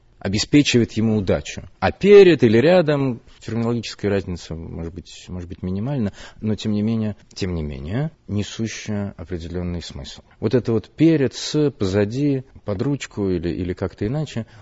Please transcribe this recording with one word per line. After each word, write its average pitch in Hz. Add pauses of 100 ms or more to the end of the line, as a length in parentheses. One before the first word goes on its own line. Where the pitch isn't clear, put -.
(200)
обеспечивает 113
ему 110
удачу. 98 (100)
А 95
перед 190
или 110
рядом, 143 (180)
терминологическая 113
разница 92
может 85
быть, -
может 90
быть 90
минимальна, 101 (300)
но 107
тем 110
не 104
менее, 110 (180)
тем 92
не 82
менее, 76 (180)
несущая 101
определённый 87
смысл. - (160)
Вот 113
это 117
вот 107
перед, 151
с, 151
позади, 117 (220)
под 101
ручку 117
или, 87
или 87
как-то 101
иначе, 139 (140)